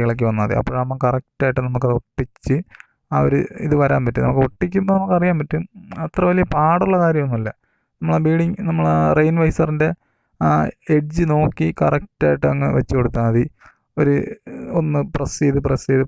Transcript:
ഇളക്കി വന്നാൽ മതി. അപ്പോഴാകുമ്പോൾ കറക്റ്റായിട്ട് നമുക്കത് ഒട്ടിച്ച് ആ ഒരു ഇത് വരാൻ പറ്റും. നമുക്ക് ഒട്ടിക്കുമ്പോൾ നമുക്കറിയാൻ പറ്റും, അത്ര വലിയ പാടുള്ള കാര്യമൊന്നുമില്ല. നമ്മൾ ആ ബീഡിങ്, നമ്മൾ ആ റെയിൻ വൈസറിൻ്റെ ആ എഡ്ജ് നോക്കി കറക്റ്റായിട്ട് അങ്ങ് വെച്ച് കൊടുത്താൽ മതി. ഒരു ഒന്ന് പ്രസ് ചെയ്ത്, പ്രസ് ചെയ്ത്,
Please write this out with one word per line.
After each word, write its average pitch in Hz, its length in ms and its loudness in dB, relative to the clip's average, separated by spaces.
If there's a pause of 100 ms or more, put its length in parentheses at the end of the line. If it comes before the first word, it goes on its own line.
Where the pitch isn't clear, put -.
ഇളക്കി 117 240 0
വന്നാൽ 107 180 0
മതി. 110 140 -2
അപ്പോഴാകുമ്പോൾ 127 440 -4
കറക്റ്റായിട്ട് 131 640 -2
നമുക്കത് 123 320 0
ഒട്ടിച്ച് - 580 -4 (580)
ആ 143 120 2
ഒരു 139 120 2 (280)
ഇത് 151 160 0
വരാൻ 139 240 2
പറ്റും. 127 200 0
നമുക്ക് 131 220 2
ഒട്ടിക്കുമ്പോൾ 190 500 0
നമുക്കറിയാൻ 180 440 2
പറ്റും, 160 200 -4 (440)
അത്ര - 240 -2
വലിയ 180 160 2 (100)
പാടുള്ള 180 480 2
കാര്യമൊന്നുമില്ല. 135 480 0 (480)
നമ്മൾ 160 160 0
ആ 160 100 0
ബീഡിങ്, 165 300 2 (120)
നമ്മൾ 160 160 0 (100)
ആ 156 40 2 (220)
റെയിൻ 160 220 2
വൈസറിൻ്റെ 156 460 0 (600)
ആ - 20 2 (460)
എഡ്ജ് 151 280 0 (100)
നോക്കി 151 340 0 (140)
കറക്റ്റായിട്ട് 147 720 0
അങ്ങ് 139 240 -2
വെച്ച് - 200 -2
കൊടുത്താൽ 120 300 0
മതി. 117 160 2 (560)
ഒരു 143 160 2 (640)
ഒന്ന് 147 200 0 (140)
പ്രസ് - 300 -6
ചെയ്ത്, 139 240 2
പ്രസ് 135 220 -4
ചെയ്ത്, 135 180 2